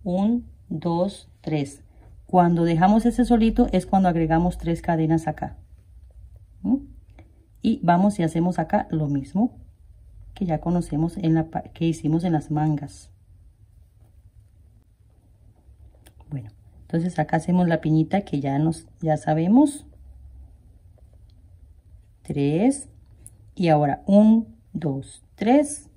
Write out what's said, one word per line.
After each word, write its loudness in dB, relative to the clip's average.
un, -2
dos, -4
tres. -6
Cuando 4
dejamos 2
ese 2
solito 2
es 0
cuando 2
agregamos 0
tres -4
cadenas 0
acá. -10
¿Mm? 0
Y -2
vamos 2
y -2
hacemos -2
acá -2
lo -4
mismo -4
que -6
ya -4
conocemos -4
en 0
la -2
pa-, -8
que -8
hicimos -2
en -2
las -4
mangas. -4
Bueno, -10
entonces -4
acá -2
hacemos 0
la 0
piñita 0
que -6
ya -2
nos, -2
ya 0
sabemos. 2
Tres. 0
Y -2
ahora 2
un, 4
dos, -8
tres. 0